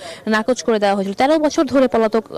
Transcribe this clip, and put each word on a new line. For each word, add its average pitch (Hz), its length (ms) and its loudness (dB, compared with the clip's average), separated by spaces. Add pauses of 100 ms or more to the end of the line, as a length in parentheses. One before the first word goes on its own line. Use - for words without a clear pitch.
(260)
নাকচ 220 360 -2
করে 226 160 0
দেওয়া 202 160 2
হয়েছিল। 196 200 -4
তেরো 294 240 2
বছর 302 260 0
ধরে 262 240 2
পলাতক 226 360 0 (140)